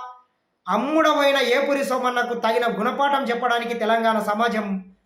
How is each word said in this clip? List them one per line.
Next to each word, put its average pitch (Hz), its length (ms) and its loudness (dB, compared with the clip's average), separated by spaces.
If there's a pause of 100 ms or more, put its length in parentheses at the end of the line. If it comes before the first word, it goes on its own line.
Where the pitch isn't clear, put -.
(680)
అమ్ముడమైన 285 680 2
ఏపురి 277 480 0
సోమన్నకు 247 500 -2
తగిన 226 320 0
గుణపాఠం 254 580 0
చెప్పడానికి 233 500 -2
తెలంగాణ 226 440 2
సమాజం 208 680 -2 (220)